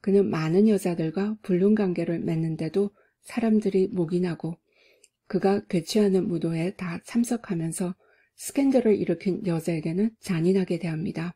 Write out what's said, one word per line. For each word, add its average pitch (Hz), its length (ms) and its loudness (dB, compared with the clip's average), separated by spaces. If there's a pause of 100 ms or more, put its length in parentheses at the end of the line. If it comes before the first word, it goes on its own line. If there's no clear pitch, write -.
그는 202 280 4
많은 165 380 2
여자들과 190 720 0
불륜관계를 180 760 0
맺는데도 165 720 -2 (300)
사람들이 208 680 0
묵인하고 175 680 -2 (680)
그가 196 380 0
개최하는 190 640 2
무도회에 165 480 -2
다 170 300 -8
참석하면서 185 920 -4 (400)
스캔들을 254 600 2
일으킨 175 520 -2
여자에게는 170 720 -2
잔인하게 180 600 0
대합니다. 165 560 -6